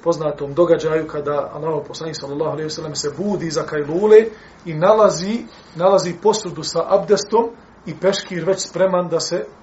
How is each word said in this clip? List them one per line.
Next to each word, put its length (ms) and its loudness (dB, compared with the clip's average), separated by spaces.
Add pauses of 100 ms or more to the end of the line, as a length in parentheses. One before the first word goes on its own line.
poznatom 480 -2
događaju, 540 2
kada 460 -4
Allahu 340 -4
poslanik, 280 -10
sallallahu 340 -6
alejhi 160 -6
ve 40 -6
sellem, 240 -10
se 240 -4
budi 320 -4
za 120 -2
kajlule 560 4 (460)
i 100 -8
nalazi, 640 4 (360)
nalazi 480 2
posudu 400 -2
sa 240 -2
abdestom 640 2 (360)
i 140 -10
peškir 440 -2
već 240 -2
spreman 400 0
da 120 -2
se 240 -4 (180)